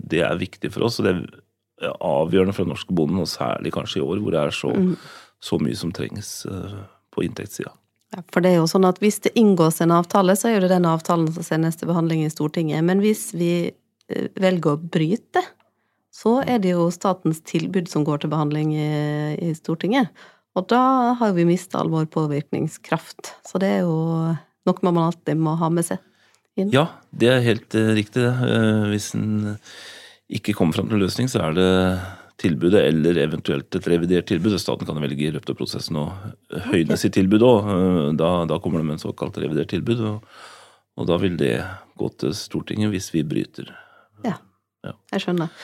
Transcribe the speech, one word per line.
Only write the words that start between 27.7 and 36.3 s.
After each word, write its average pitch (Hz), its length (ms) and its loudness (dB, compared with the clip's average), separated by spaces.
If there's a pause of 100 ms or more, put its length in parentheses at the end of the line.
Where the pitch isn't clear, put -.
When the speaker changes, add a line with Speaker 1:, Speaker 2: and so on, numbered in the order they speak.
Speaker 1:
eh, 110 220 4
riktig 107 260 -2
det. 123 140 2
Eh, 113 560 2
hvis 104 240 -4
en 107 420 -2 (720)
ikke - 240 -4
kommer 85 220 2
fram - 140 -2
til 110 100 0
en 98 80 4
løsning, 80 240 -2
så 110 120 0
er 80 100 0
det 92 480 2 (360)
tilbudet 85 500 4
eller 80 340 4
eventuelt 73 540 -4
et - 120 -4
revidert 85 400 2
tilbud. 95 320 0
Staten - 260 -4
kan 78 140 -6
velge 71 280 -2
i 78 40 -2
løpet 73 200 -8
av 69 60 -4
prosessen - 380 -8
å, 76 160 -4 (420)